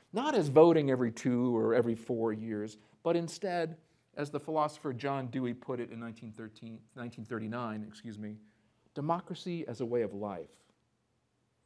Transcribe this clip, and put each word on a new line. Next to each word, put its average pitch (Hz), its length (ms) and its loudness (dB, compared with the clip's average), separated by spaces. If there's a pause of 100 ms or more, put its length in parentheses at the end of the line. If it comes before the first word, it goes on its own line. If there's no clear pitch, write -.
(120)
not 269 220 0
as 175 140 4
voting 156 420 10
every 123 220 2
two 123 440 2
or 110 200 4
every 117 180 4
four 113 400 -2
years, 110 440 -6 (260)
but 170 120 2
instead, 170 600 -4 (380)
as 147 160 -6
the 151 80 -4
philosopher 151 520 -2
John 135 360 -4
Dewey 120 260 -2
put 123 260 -6
it 120 120 -8
in 113 80 -12
nineteen 117 320 -12
thirteen, 113 500 -14 (140)
nineteen 120 300 -10
thirty-nine, 110 580 -6
excuse 104 340 -14
me, 107 220 -10 (560)
"Democracy 170 720 -6
as 120 140 -8
a 123 40 0
way 120 160 0
of 101 140 -4
life." 101 340 -8 (1160)